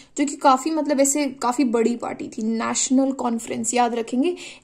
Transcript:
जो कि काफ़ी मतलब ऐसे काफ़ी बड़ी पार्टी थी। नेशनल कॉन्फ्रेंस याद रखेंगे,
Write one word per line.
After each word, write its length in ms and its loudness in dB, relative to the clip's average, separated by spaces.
जो 80 0
कि 100 -4
काफ़ी 360 4
मतलब 280 0
ऐसे 260 2
काफ़ी 380 0
बड़ी 320 2
पार्टी 320 -8
थी। 160 -10
नेशनल 680 0
कॉन्फ्रेंस 600 -4
याद 220 2
रखेंगे, 420 -2